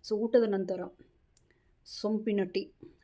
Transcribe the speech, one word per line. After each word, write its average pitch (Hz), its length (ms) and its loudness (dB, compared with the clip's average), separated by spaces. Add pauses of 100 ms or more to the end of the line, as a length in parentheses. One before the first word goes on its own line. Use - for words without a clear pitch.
So 220 60 0
ಊಟದ 233 280 4
ನಂತರ 190 380 0 (1040)
ಸೊಂಪಿನ 214 600 -2
ಟೀ, - 260 -4 (340)